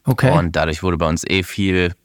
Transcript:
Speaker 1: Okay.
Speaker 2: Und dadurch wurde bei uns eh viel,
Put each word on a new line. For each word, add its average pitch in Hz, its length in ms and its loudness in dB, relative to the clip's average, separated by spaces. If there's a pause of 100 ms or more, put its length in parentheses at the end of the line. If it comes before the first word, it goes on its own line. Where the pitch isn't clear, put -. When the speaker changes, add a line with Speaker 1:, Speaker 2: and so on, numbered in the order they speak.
Speaker 1:
Okay. 131 280 2
Speaker 2:
Und 87 240 0
dadurch 78 280 -2
wurde 90 140 0
bei 80 120 0
uns 80 180 -2
eh 95 140 0
viel, 92 520 0 (120)